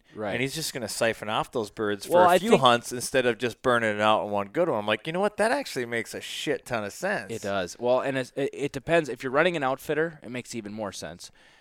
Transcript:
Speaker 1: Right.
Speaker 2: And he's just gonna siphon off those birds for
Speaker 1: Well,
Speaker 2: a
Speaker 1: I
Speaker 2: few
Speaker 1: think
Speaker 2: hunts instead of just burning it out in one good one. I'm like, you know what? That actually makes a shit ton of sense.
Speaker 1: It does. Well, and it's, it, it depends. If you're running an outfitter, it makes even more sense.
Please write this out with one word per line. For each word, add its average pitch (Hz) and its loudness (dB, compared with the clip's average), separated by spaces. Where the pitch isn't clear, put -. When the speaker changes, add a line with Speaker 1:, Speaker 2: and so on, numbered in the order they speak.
Speaker 1:
Right. 104 -4
Speaker 2:
And 120 -2
he's 135 -4
just 160 -6
gonna 120 -6
siphon 110 -2
off 127 -2
those 110 -2
birds 104 -2
for - -2
Speaker 1:
Well, 175 8
Speaker 2:
a - 8
Speaker 1:
I 180 6
Speaker 2:
few 214 2
Speaker 1:
think 175 6
Speaker 2:
hunts 120 4
instead 123 0
of 117 2
just 117 -4
burning 117 2
it 104 0
out 107 6
in 104 -4
one 101 0
good 160 0
one. 120 0
I'm 104 -4
like, 107 0
you 160 -6
know 180 -2
what? 202 -2
That 214 2
actually 254 -4
makes 117 -6
a 98 -8
shit - -4
ton 113 -4
of 98 -8
sense. 139 -4
Speaker 1:
It 110 -8
does. 98 -4
Well, 123 4
and 135 -2
it's, 127 -4
it, 139 -2
it 131 -6
depends. 156 0
If - -8
you're 131 -4
running 165 2
an 143 -2
outfitter, 151 -4
it - -14
makes 123 -10
even 104 -8
more 107 -6
sense. 87 -14